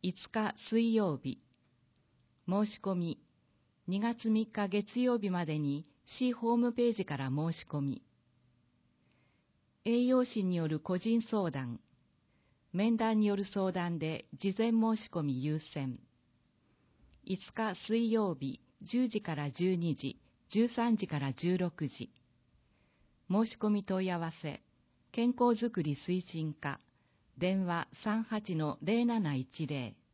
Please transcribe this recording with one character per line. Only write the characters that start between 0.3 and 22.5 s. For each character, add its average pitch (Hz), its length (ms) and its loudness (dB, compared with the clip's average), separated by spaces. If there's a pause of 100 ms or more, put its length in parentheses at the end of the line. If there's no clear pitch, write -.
日 214 240 -2 (160)
水 226 220 4
曜 190 300 2
日。 135 160 -6 (1080)
申 202 180 2
し 208 160 -8
込 190 140 0
み。 170 240 -2 (680)
二 190 140 0
月 233 280 -2
三 220 180 4
日 208 200 -2
月 208 320 -2
曜 247 200 4
日 202 120 0
ま 175 140 0
で 151 160 -2
に 143 240 0 (340)
市 247 140 2
ホ 233 220 0
ー - 20 4
ム 240 160 2
ペ 240 180 2
ー 220 40 0
ジ 190 100 -4
か 147 120 -4
ら 135 120 -2
申 151 240 0
し - 160 -8
込 147 120 -2
み。 139 220 -4 (1800)
栄 240 200 2
養 254 200 6
士 226 180 -2
に 180 140 2
よ 165 100 2
る 156 140 0
個 185 180 -2
人 226 240 2
相 196 280 0
談。 131 280 -6 (960)
面 220 240 2
談 220 240 2
に 208 60 6
よ 202 100 4
る 196 80 -2
相 190 260 0
談 175 280 -2
で 156 260 -4 (140)
事 196 180 -2
前 226 140 2
申 226 260 4
し - 160 -8
込 165 100 -2
み 131 220 0
優 151 160 0 (140)
先。 135 260 -6 (1200)
五 - 280 -8
日 220 220 -2 (120)
水 226 240 2
曜 214 240 2
日、 135 260 -6 (220)
十 240 260 0
時 214 120 -2
か 170 140 -4
ら 143 160 -4
十 180 240 2
二 170 200 0
時、 - 240 -8 (300)
十 226 200 2
三 233 280 2
時 196 100 -2
か 156 120 -4
ら 135 160 0
十 180 240 0
六 170 280 -2
時。 - 240 -8 (1200)